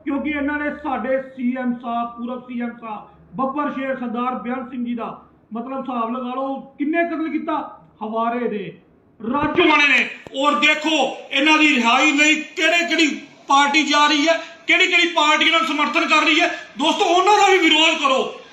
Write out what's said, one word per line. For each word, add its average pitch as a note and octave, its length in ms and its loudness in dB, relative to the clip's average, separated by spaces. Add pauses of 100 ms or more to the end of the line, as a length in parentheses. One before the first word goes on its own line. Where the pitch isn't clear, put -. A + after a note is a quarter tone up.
ਕਿਉਂਕਿ C#4 260 -4
ਇਹਨਾਂ D4 280 -4
ਨੇ D4 120 -4 (120)
ਸਾਡੇ C4 400 -4
ਸੀ B3+ 360 -6
ਐਮ A#3+ 200 -4
ਸਾਹਿਬ, A#3 300 -6
ਪੂਰਵ A#3+ 320 -10
ਸੀ A#3+ 200 -10
ਐਮ A#3 200 -8
ਸਾਹਿਬ A3 280 -14 (260)
ਬੱਬਰ C#4+ 380 -4
ਸ਼ੇਰ, C4+ 240 -4
ਸਰਦਾਰ B3 380 -4
ਬੇਅੰਤ B3 360 -8
ਸਿੰਘ B3 140 -8
ਜੀ A#3+ 100 -6
ਦਾ G#3+ 280 -10 (300)
ਮਤਲਬ C4 280 -8
ਹਿਸਾਬ B3 300 -6
ਲਗਾ B3 240 -6
ਲਓ C4+ 260 -6
ਕਿੰਨੇ D#4+ 440 -2
ਕਤਲ D#4+ 240 -4
ਕੀਤਾ। D#4 520 -6 (240)
ਹਵਾਰੇ A3+ 440 -4
ਨੇ, G3 240 -8 (600)
ਰਾਜੋਆਣੇ D4 560 2
ਨੇ, B3 200 2 (360)
ਔਰ D4 100 4
ਦੇਖੋ D4+ 640 0 (140)
ਇਹਨਾਂ D4+ 280 2
ਦੀ D4+ 180 4
ਰਿਹਾਈ B3+ 360 4
ਲਈ D4+ 220 4
ਕਿਹੜੇ E4 540 0
ਕਿਹੜੀ D#4 320 0 (280)
ਪਾਰਟੀ C#4+ 360 4
ਜਾ D4 220 2
ਰਹੀ D4 220 2
ਹੈ, E4 40 4 (340)
ਕਿਹੜੀ E4+ 200 4
ਕਿਹੜੀ F4 200 4
ਪਾਰਟੀ D#4 380 2
ਇਹਨਾਂ E4 160 4
ਨੂੰ - 80 0
ਸਮਰਥਨ D4 400 0
ਕਰ D4+ 180 4
ਰਹੀ D#4 140 2
ਹੈ। F4 80 2 (300)
ਦੋਸਤੋ D#4+ 260 0
ਉਹਨਾਂ G4 340 6
ਦਾ G4 140 6
ਵੀ F#4+ 60 6
ਵਿਰੋਧ D#4+ 400 4
ਕਰੋ। C4+ 420 0 (120)